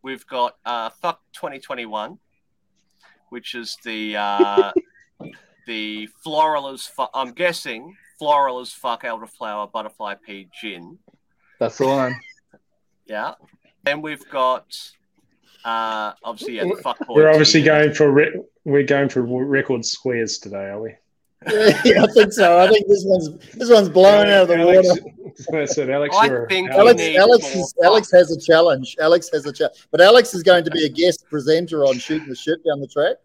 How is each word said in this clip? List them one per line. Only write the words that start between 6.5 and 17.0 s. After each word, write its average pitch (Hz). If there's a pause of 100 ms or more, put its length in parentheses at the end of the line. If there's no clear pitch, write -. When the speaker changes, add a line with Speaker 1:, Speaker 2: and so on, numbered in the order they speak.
Speaker 1:
as 131
fu-, -
I'm 127
guessing 160 (220)
floral 143
as 117
fuck 120
elderflower 110
butterfly 107 (100)
pea 98 (140)
gin. 87 (600)
Speaker 2:
That's 117
the 135
one. 131
Speaker 1:
<laughs> - (840)
Yeah. 113 (500)
Then 147
we've 151
got, 127 (1000)
uh, 110 (100)
obviously, 113
yeah, -
the 180
fuckboy -